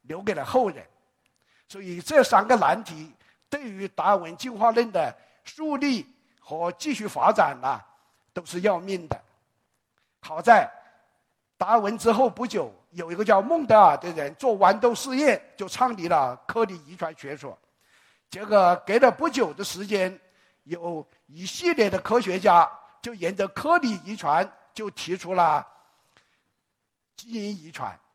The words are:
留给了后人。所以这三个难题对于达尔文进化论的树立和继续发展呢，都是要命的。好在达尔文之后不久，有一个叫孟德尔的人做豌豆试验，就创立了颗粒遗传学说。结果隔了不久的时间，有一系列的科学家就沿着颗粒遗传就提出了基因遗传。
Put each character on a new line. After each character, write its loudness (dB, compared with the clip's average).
留 -14
给 -4
了 -4
后 0
人。 -14
所 -18
以 -12
这 4
三 2
个 6
难 0
题 -16
对 -8
于 -10
达 -8
尔 4
文 -6
进 -12
化 0
论 0
的 -4
树 -6
立 -2
和 -8
继 -6
续 -8
发 2
展 2
呢， -4
都 -10
是 -8
要 0
命 -10
的。 -8
好 -12
在 6
达 0
尔 6
文 -2
之 0
后 2
不 -8
久， -6
有 -12
一 -8
个 -6
叫 4
孟 -2
德 6
尔 8
的 -10
人 -6
做 -2
豌 4
豆 2
试 -6
验， 2
就 -10
创 -2
立 -8
了 2
颗 -2
粒 -12
遗 -20
传 -8
学 -14
说。 -16
结 -12
果 4
隔 0
了 8
不 -4
久 -2
的 -14
时 -10
间， -4
有 -8
一 -18
系 -2
列 4
的 -2
科 0
学 -2
家 6
就 -12
沿 -6
着 -2
颗 0
粒 -4
遗 -12
传 0
就 -12
提 -8
出 -8
了 2
基 -20
因 -8
遗 -20
传。 -12